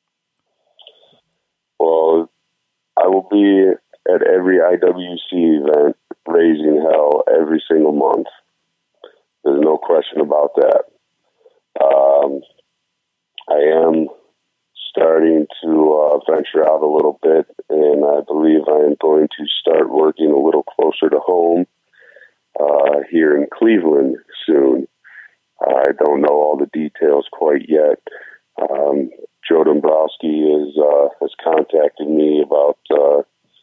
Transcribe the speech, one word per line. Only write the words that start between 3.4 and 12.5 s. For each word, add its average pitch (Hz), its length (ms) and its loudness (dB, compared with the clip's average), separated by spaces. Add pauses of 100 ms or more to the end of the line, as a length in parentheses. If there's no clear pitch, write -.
at 85 140 0
every 92 340 2
I 87 160 2
W 90 400 -2 (140)
C 90 60 -6
event, 76 600 0 (300)
raising 78 540 0 (100)
hell 76 400 0
every 80 400 0
single 76 220 2
month. 69 340 -2 (1160)
There's 71 160 0
no 78 160 2
question 78 440 -2
about 73 360 -2
that. 71 280 2 (960)
Um, 69 580 2 (1120)